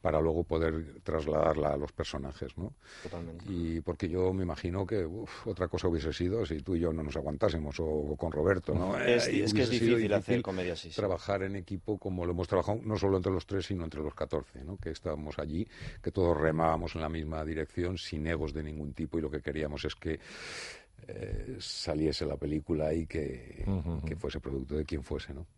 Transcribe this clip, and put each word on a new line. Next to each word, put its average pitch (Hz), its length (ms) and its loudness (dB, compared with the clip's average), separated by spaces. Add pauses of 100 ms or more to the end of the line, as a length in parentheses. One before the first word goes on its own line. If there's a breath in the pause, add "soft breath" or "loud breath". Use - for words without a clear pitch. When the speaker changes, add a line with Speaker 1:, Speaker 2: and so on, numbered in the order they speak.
Speaker 1:
para 78 220 4
luego 80 220 4
poder 80 580 0
trasladarla 78 720 2
a - 20 -2
los 73 160 -4
personajes, 69 640 -6
¿no? 95 160 -6 (300 loud breath)
Speaker 2:
Totalmente. 85 440 -10
Speaker 1:
Y 82 360 -2
porque 87 260 -2
yo 92 240 4
me 95 120 2
imagino 87 420 -2
que, 98 180 0
uf, 90 420 -8
otra 90 220 0
cosa 90 200 0
hubiese 80 260 2
sido 92 320 2
si 80 160 -2
tú 92 140 0
y 82 40 4
yo 82 140 2
no 80 80 -2
nos 73 140 -4
aguantásemos, 76 640 0
o, 85 60 2
o 76 320 0
con 82 160 -2
Roberto, 82 420 4
¿no? 90 240 2
Speaker 2:
Es, 120 300 6
Speaker 1:
Eh, - 80 2
y 101 60 4
Speaker 2:
es 104 100 2
que 110 80 4
es 123 80 4
Speaker 1:
hubiese 117 160 4
sido 117 120 8
Speaker 2:
difícil 107 180 4
hacer 98 60 6 (160)
Speaker 1:
difícil 120 60 2
Speaker 2:
comedia 92 300 0
así, 82 180 -8
sí. 82 80 -8
Speaker 1:
trabajar 98 440 2
en 98 140 -2
equipo 98 420 -4
como 90 260 -2
lo 87 80 2
hemos 87 160 0
trabajado, 101 340 4
no 107 140 0
solo 98 220 6
entre 92 140 2
los 90 120 0
tres, 98 220 -2
sino 90 180 -2
entre 78 180 -6
los 76 120 -4
catorce, 71 500 -4
¿no? 90 140 -8
Que - 140 -6
estábamos 76 460 -6
allí, 78 300 -2 (340 loud breath)
que 90 80 -2
todos 85 240 6
remábamos 80 600 4
en 82 80 -2
la 78 80 0
misma 78 340 -4
dirección, 80 540 -2
sin 78 280 -4
egos 76 280 0
de 78 80 -4
ningún 76 320 -6
tipo, 80 240 -2
y - 20 0
lo 76 100 -2
que 73 120 -4
queríamos 73 420 -4
es 76 100 -2
que, 80 240 -4 (880 loud breath)
eh, - 520 -6
saliese 78 640 0
la 73 100 -2
película 76 580 0
y 82 120 0
que, 69 600 -6
Speaker 3:
Ujú, 92 300 0
ujú. 76 100 -4
Speaker 1:
que 78 100 -4
fuese 76 240 -6
producto 67 360 -4
de 78 80 0
quien 71 200 -4
fuese, 69 300 -6
¿no? 80 120 -10 (100)